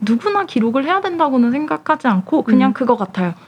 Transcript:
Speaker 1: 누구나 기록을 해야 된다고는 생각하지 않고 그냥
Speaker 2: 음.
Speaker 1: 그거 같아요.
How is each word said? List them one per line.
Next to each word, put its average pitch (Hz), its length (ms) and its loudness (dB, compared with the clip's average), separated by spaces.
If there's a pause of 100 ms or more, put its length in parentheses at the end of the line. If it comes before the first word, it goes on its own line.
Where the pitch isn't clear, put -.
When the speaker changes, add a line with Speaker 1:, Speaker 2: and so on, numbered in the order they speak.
Speaker 1:
누구나 370 440 0
기록을 240 400 0
해야 370 160 0
된다고는 294 500 0
생각하지 302 560 -4
않고 208 360 0
그냥 254 280 4
Speaker 2:
음. - 20 -2
Speaker 1:
그거 240 240 0
같아요. 180 380 -4 (140)